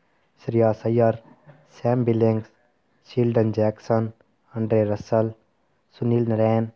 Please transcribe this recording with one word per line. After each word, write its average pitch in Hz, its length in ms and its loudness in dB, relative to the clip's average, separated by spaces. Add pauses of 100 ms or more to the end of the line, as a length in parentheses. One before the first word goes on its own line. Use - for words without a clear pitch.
(440)
श्रेयस 113 420 0
अय्यर, 113 380 0 (480)
सैम 120 340 -2
बिलिंग्स, 113 460 0 (580)
शील्डन 117 420 0
जैक्सन, 110 600 -2 (420)
एंड्रे 110 300 0
रसल, 110 500 -2 (600)
सुनील 120 320 -2
नरैन 113 480 0